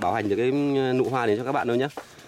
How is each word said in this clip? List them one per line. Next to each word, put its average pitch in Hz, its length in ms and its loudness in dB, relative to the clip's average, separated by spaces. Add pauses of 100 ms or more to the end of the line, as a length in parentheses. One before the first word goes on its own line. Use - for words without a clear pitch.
bảo 90 120 0
hành 107 160 0
được 98 80 2
cái 127 160 2 (400)
nụ 127 180 2
hoa 123 160 0
này 104 100 4
cho 123 80 -4
các 135 80 -4
bạn 123 160 0
đâu 117 80 2
nhá. 135 120 2 (400)